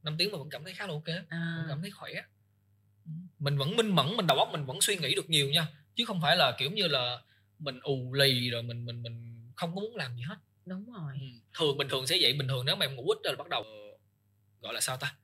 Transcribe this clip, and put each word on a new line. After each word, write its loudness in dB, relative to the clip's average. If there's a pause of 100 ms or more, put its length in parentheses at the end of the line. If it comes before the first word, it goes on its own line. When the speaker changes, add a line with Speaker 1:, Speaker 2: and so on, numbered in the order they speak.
Speaker 1:
Năm -4
tiếng 2
mà -4
vẫn -8
cảm -8
thấy -10
khá -6
là -4
ok. -4 (220)
Speaker 2:
À. -2
Speaker 1:
Vẫn -2
cảm -2
thấy -6
khỏe. -12 (1300)
Mình 0
vẫn 0
minh 4
mẫn, 4
mình 2
đầu 6
óc 6
mình -2
vẫn -4
suy 4
nghĩ 0
được -2
nhiều 4
nha. 4 (280)
Chứ 0
không 0
phải 6
là 6
kiểu 0
như 0
là 0 (400)
mình -6
ù 0
lì 4
rồi -2
mình, -6
mình, -8
mình -12
không -2
có -2
muốn -6
làm -4
gì -6
hết. -6 (300)
Speaker 2:
Đúng -8
rồi. -8
Speaker 1:
Ừ. -8 (320)
Thường, 4
bình 0
thường -2
sẽ 2
vậy, 6
bình 0
thường 0
nếu 2
mà 0
em -4
ngủ -2
ít 4
rồi 0
bắt -10
đầu, -2 (960)
gọi -6
là -4
sao 0
ta? -6